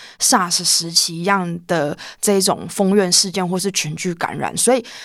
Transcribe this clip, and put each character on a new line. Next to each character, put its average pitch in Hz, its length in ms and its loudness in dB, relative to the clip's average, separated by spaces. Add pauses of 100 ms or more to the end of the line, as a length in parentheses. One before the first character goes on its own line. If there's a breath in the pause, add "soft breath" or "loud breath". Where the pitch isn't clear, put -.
(220 loud breath)
sars 175 420 2
时 165 280 0
期 170 260 0
一 170 60 -4
样 180 440 0
的 156 300 0 (240 loud breath)
这 202 200 4
种 180 280 0
封 196 260 2
院 190 160 4
事 - 180 2
件 180 160 -2
或 180 140 -2
是 190 120 -2
群 151 240 -4
聚 175 180 -4
感 - 240 -4
染， 131 180 -4
所 - 180 4
以 240 120 0 (200 loud breath)